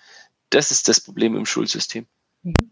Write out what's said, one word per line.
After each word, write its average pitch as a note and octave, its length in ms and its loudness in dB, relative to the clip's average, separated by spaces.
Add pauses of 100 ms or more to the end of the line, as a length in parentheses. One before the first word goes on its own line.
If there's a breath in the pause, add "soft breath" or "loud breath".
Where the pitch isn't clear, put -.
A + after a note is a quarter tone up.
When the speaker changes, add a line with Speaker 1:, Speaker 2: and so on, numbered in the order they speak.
(500 soft breath)
Speaker 1:
Das D3 200 4
ist - 180 0
das A2+ 120 4
Problem A2+ 340 -2
im G#2+ 120 -4
Schulsystem. - 600 -4 (360)
Speaker 2:
Mhm. F3 120 -2 (180)